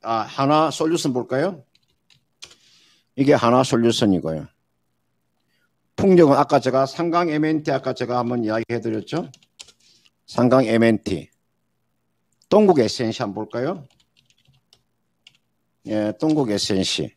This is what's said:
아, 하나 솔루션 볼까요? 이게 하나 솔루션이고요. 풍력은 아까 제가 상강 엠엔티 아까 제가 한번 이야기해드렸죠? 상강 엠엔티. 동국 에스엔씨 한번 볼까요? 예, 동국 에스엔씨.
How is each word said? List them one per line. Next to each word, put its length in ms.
아, 180
하나 500
솔루션 400
볼까요? 520
이게 180
하나 300
솔루션이고요. 840
풍력은 400
아까 240
제가 260
상강 440
엠엔티 420
아까 220
제가 260
한번 240
이야기해드렸죠? 840
상강 380
엠엔티. 640
동국 300
에스엔씨 420
한번 220
볼까요? 420
예, 320
동국 320
에스엔씨. 640